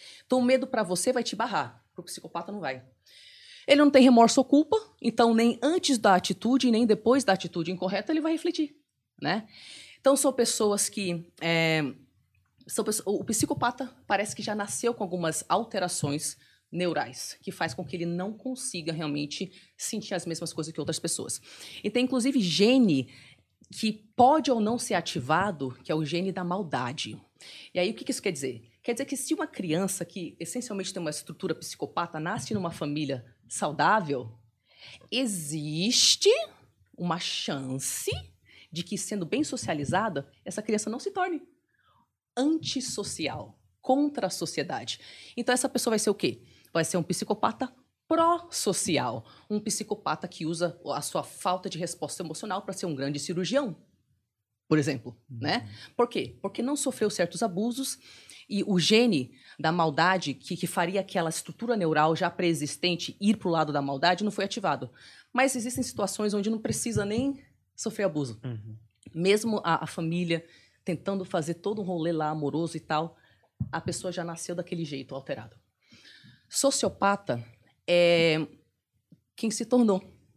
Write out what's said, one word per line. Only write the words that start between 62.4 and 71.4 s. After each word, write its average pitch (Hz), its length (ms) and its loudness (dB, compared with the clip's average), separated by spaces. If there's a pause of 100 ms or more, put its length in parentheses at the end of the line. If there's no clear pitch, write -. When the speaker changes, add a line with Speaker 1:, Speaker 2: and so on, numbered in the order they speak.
Speaker 1:
ir 208 180 4
pro 180 120 -2
lado 156 220 2
da 143 100 0
maldade 151 420 2
não 208 60 0
foi 202 140 -4
ativado. 156 460 -4 (420)
Mas 262 240 4
existem 247 260 -4
situações 208 500 -2
onde 208 180 0
não 240 100 -2
precisa 214 440 -2
nem 262 380 -2 (320)
sofrer 214 300 -4
abuso. 143 400 -2
Speaker 2:
Uhum. 110 320 -10 (380)
Speaker 1:
Mesmo 208 500 2
a, 165 200 2
a - 20 -6
família 165 580 -2 (400)
tentando 185 400 -4
fazer 165 300 -2